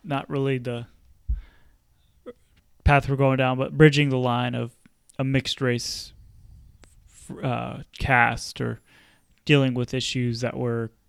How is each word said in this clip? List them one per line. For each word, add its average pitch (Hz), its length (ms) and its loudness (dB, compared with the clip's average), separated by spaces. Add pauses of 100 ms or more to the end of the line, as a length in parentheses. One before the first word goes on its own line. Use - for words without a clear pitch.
not 139 260 -6
really 135 300 0
the 120 260 -6 (2000)
path 143 260 4
we're 139 60 0
going 131 220 2
down, 127 200 0
but 139 200 -4
bridging 147 320 6
the 131 80 0
line 123 380 0
of 120 200 -6 (420)
a 135 60 -2
mixed - 380 -2
race, - 520 -4 (1300)
uh, 120 360 -4 (180)
cast 120 640 2
or 117 180 -4 (680)
dealing 135 280 4
with 123 200 -2
issues 123 480 -2
that - 160 -4
were 117 340 -4 (180)